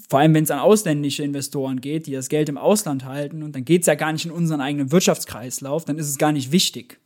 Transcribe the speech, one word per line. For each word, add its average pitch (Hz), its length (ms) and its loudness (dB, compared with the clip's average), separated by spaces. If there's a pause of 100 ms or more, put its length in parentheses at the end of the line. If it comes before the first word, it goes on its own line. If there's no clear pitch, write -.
vor 135 120 4
allem 160 140 8
wenn's 156 180 4
an 143 80 -4
ausländische 147 640 2
Investoren 135 560 -4
geht, 151 260 -6
die 139 60 -8
das 131 160 -6
Geld 151 200 0
im 143 100 -6
Ausland 151 480 0
halten, 147 360 -8
und 151 140 -10
dann 127 80 -6
geht's 165 240 4
ja 151 80 4
gar 156 160 -2
nicht 156 120 -4
in 165 60 -10
unseren 160 300 -2
eigenen 143 320 -4
Wirtschaftskreislauf, 143 920 -2
dann 151 140 -6
ist 151 100 -6
es 139 100 -6
gar 151 140 2
nicht 135 200 -4
wichtig. - 540 0